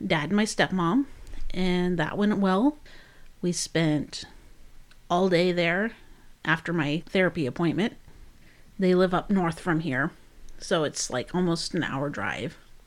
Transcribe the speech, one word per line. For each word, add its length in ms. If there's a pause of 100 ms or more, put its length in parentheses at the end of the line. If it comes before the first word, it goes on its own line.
dad 260
and 60
my 100
stepmom, 580 (480)
and 460
that 180
went 220
well. 400 (640)
We 100
spent 720 (840)
all 180
day 240
there 380 (540)
after 280
my 340
therapy 380
appointment. 500 (840)
They 160
live 180
up 160
north 320
from 200
here, 300 (480)
so 260
it's, 260
like, 240
almost 400
an 100
hour 240
drive. 480 (300)